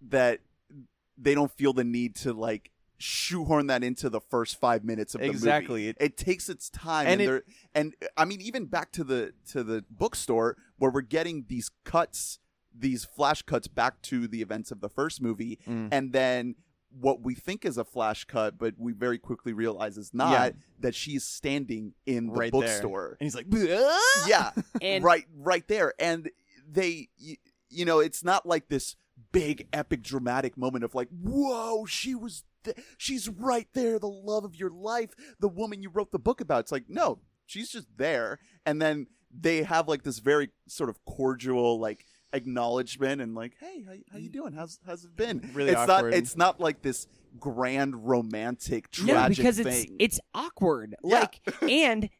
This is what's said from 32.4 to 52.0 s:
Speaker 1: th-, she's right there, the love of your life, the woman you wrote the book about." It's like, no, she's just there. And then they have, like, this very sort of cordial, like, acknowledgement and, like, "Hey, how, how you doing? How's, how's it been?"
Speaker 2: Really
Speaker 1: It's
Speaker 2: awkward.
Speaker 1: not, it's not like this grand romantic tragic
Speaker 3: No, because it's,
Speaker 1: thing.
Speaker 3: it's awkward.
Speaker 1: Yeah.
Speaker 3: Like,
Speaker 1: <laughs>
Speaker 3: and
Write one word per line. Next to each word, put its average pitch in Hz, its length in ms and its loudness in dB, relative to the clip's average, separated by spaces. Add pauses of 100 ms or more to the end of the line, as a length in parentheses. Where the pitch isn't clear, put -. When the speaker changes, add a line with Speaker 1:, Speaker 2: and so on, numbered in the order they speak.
Speaker 1:
th-, - 120 -6 (200)
she's 247 320 -6
right 233 460 0
there, 226 240 2
the 208 100 -4
love 202 360 -2
of 175 100 -12
your 175 160 -4
life, 220 400 -4 (300)
the 202 80 4
woman 202 340 -6
you 190 80 -12
wrote 196 220 -2
the 180 60 0
book 220 220 0
about." 139 200 2
It's - 120 -4
like, 131 160 -4
no, 196 300 0 (260)
she's 226 260 -12
just 196 180 -14 (100)
there. 127 400 0 (260)
And 151 160 0
then 151 280 0 (280)
they 160 280 2
have, 165 240 0
like, 147 160 -2
this 117 160 -6
very 143 300 4 (180)
sort 139 200 -4
of - 160 -8
cordial, 123 760 0
like, 110 280 -6 (260)
acknowledgement 127 920 -2
and, 113 120 -8
like, 117 240 -12
"Hey, 339 280 -16
how, 190 60 -18 (200)
how 208 60 -16
you 165 120 -12
doing? 269 220 -10
How's, 165 340 -12
how's 175 180 -12
it 175 120 -20
been?" 226 380 -4
Speaker 2:
Really 143 160 2
Speaker 1:
It's 143 100 4
Speaker 2:
awkward. 190 300 6
Speaker 1:
not, 175 80 4
it's 165 180 -2
not 180 240 4
like 156 220 0
this - 240 -4 (320)
grand 127 680 -2
romantic 117 840 0
tragic 202 240 2
Speaker 3:
No, 127 140 6
because 220 300 4
it's, 226 100 0 (160)
Speaker 1:
thing. 95 140 -16
Speaker 3:
it's - 220 2 (140)
awkward. 160 600 0 (100)
Speaker 1:
Yeah. 220 160 6
Speaker 3:
Like, - 200 -2 (220)
Speaker 1:
<laughs> 330 80 2
Speaker 3:
and 233 380 4 (120)